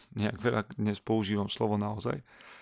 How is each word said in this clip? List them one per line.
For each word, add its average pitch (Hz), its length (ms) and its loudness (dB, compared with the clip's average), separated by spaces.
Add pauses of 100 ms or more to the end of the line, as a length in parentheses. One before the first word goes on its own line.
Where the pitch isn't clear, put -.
(160)
nejak 104 240 0
veľa 117 220 2 (180)
dnes 104 240 0
používam 104 480 2
slovo 107 240 0
naozaj, 104 480 -2 (380)